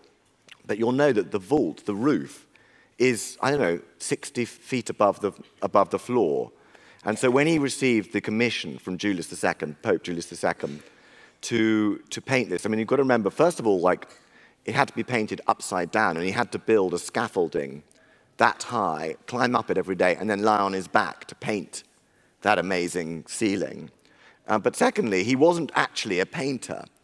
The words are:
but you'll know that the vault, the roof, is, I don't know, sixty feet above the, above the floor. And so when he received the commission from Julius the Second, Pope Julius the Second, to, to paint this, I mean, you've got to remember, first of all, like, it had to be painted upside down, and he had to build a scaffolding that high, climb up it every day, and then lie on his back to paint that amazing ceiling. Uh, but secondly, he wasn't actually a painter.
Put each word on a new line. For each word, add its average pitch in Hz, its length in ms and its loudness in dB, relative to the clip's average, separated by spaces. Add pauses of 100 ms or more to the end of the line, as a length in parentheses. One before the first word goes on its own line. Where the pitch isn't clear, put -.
(680)
but 107 120 -4
you'll 120 140 0
know 139 200 4
that 101 200 -2
the 107 60 0
vault, 98 480 0
the 101 80 -2
roof, 113 520 -2 (520)
is, 120 440 0
I 131 80 2
don't 143 100 2
know, 87 200 2 (180)
sixty - 460 -4
feet - 460 -6
above 101 300 2
the, 98 120 -2 (300)
above 92 280 2
the 98 80 -2
floor. 76 540 0 (520)
And 104 140 -2
so 131 120 2
when 139 180 4
he 165 100 4
received 123 540 0
the 104 80 0
commission 107 580 -2
from 92 200 -6
Julius 92 280 -2
the - 100 -12
Second, 78 460 -4
Pope 101 220 0
Julius 85 220 -6
the 85 100 -14
Second, 80 460 -4 (580)
to, 110 580 2 (120)
to - 100 -10
paint 127 300 0
this, 87 140 -2
I - 40 -2
mean, 110 100 0
you've 110 80 -2
got 127 100 2
to 143 60 4
remember, 120 280 2
first 165 280 2
of 113 80 -2
all, 95 140 4
like, 87 260 2 (580)
it 110 120 -6
had 139 100 4
to - 80 -8
be 117 80 -4
painted 107 460 -2
upside 90 420 -2
down, 104 260 2
and 85 80 -4
he 92 60 -2
had 120 220 -4
to 110 80 -4
build 95 340 2
a 87 40 -2
scaffolding 80 840 -4 (540)
that - 260 4
high, 82 540 -2 (100)
climb 123 300 0
up 113 140 -2
it 92 80 0
every 92 180 -2
day, 90 180 4
and 101 160 -4
then 101 120 -2
lie 107 160 4
on 98 140 0
his 95 140 -4
back - 400 0
to - 80 -18
paint - 480 -6 (600)
that 101 160 4
amazing 85 680 -2
ceiling. 78 640 -4 (580)
Uh, 107 100 2
but 104 180 0
secondly, 120 480 2
he 127 120 2
wasn't 165 380 4
actually 110 460 0
a 95 60 0
painter. - 580 -8 (200)